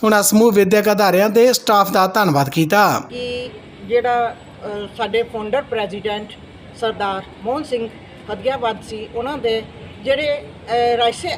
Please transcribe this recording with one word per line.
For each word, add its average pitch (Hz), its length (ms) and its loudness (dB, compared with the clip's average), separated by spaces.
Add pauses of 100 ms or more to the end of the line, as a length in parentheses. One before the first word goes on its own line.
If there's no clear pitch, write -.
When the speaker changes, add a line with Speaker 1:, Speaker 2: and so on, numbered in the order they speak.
Speaker 1:
ਉਹਨਾਂ 214 200 4
ਸਮੂਹ 220 280 6
ਵਿੱਦਿਅਕ 202 400 4
ਅਦਾਰਿਆਂ 196 380 4
ਦੇ 233 240 6
ਸਟਾਫ 202 380 2
ਦਾ 190 160 4
ਧੰਨਵਾਦ 160 420 2
ਕੀਤਾ। 175 380 4 (220)
Speaker 2:
ਕਿ 247 400 -8 (380)
ਜਿਹੜਾ, 240 420 0
ਅ, 208 580 -12 (100)
ਸਾਡੇ 226 260 -2
ਫਾਊਂਡਰ 226 380 -4
ਪ੍ਰੈਜ਼ੀਡੈਂਟ 208 720 -6 (460)
ਸਰਦਾਰ 196 440 -4 (200)
ਮੋਹਨ 269 200 -4
ਸਿੰਘ 233 240 -4 (460)
ਹਦੀਆਬਾਦ 233 560 -4
ਸੀ, 220 260 -12
ਉਹਨਾਂ 262 220 -6
ਦੇ 226 240 -2 (420)
ਜਿਹੜੇ, 285 340 -2
ਅ, 240 600 -2
ਰਾਇਸੇ 240 400 -2